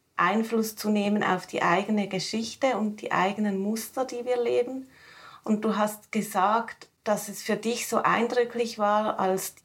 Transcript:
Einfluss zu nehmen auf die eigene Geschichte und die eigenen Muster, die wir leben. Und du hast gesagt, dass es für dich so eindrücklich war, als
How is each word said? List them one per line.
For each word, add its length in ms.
Einfluss 580
zu 140
nehmen 340
auf 240
die 140
eigene 480
Geschichte 680
und 240
die 120
eigenen 460
Muster, 440
die 220
wir 180
leben. 460
Und 180
du 140
hast 340
gesagt, 760
dass 240
es 120
für 140
dich 320
so 120
eindrücklich 800
war, 440
als 440